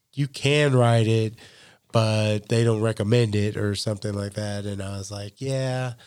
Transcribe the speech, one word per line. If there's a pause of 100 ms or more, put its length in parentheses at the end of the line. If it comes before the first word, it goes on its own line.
(140)
you
can
ride
it, (560)
but
they
don't
recommend
it,"
or
something
like
that.
And
I
was
like,
"Yeah, (120)